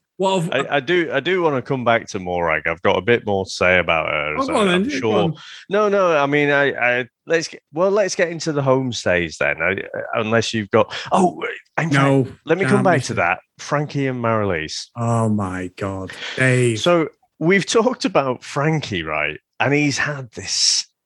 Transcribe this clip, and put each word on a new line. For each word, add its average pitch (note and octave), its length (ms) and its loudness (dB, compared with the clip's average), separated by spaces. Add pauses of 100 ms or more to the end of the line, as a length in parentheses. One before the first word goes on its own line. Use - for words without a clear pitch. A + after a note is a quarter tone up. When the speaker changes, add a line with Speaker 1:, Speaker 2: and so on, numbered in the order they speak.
(180)
Speaker 1:
what F#3+ 260 0
have F3 100 -4
Speaker 2:
I, C#3 240 -2
I - 20 0
do, E3 320 0
I C3+ 80 0
do F3 220 0
wanna C#3+ 200 2
come C3 220 -4
back A2+ 260 2
to G2+ 100 -6
Morag. E2+ 480 -2
I've E2 160 -4
got F#2+ 140 4
a F#2 40 0
bit A2+ 240 2
more G2 200 0
to - 60 -12
say F2+ 280 4
about E2 280 0
her, D2+ 300 -4
Speaker 1:
Oh, - 40 0
Speaker 2:
as C#4 60 -4
Speaker 1:
go - 80 -2
on G#3 120 2
Speaker 2:
I, F3 40 2
Speaker 1:
then, F#3 120 2
Speaker 2:
I'm C4+ 60 -4
Speaker 1:
go C#4+ 100 -6
Speaker 2:
sure. A3 240 0
Speaker 1:
on. E3 120 -2 (340)
Speaker 2:
No, G#3 200 2
no, F#3+ 260 2
I C#3+ 120 2
mean, D3 240 2
I, B2+ 480 2
I, B2 80 -4 (180)
let's E3 240 0
get, - 120 -20 (120)
well, F#3 180 2
let's G3 240 0
get E3+ 140 0
into E3 240 -4
the C#3+ 80 -2
home C3 320 2
stays F2 460 0
then. C#2+ 220 0
I, F#2 200 0 (320)
unless A2+ 400 0
you've G#2+ 180 -4
got, - 240 2 (160)
oh, F3 320 2 (340)
in D#3 120 0
Speaker 1:
No, C#3 360 4
Speaker 2:
fact, - 200 -12
let E3 120 2
me G3 60 0
Speaker 1:
can't - 120 2
Speaker 2:
come G3 80 4
back F3 160 4
Speaker 1:
miss - 80 -6
Speaker 2:
to A2+ 60 -4
Speaker 1:
it. F#2+ 40 -6
Speaker 2:
that. E2+ 220 0 (180)
Frankie C#3+ 500 -4
and B2+ 140 -4
Marilyse. G2+ 760 -2
Speaker 1:
Oh, A#2 320 0
my F#2 480 -4
God. F#2+ 360 -8 (260)
Dave. B2+ 420 2
Speaker 2:
So E3 300 2 (300)
we've F3+ 260 2
talked A#3+ 400 0
about C3+ 380 0
Frankie, C#3+ 600 -2
right? D2+ 340 -4 (220)
And B2 140 0
he's D3 240 0
had C3+ 340 -6
this, - 540 -2 (200)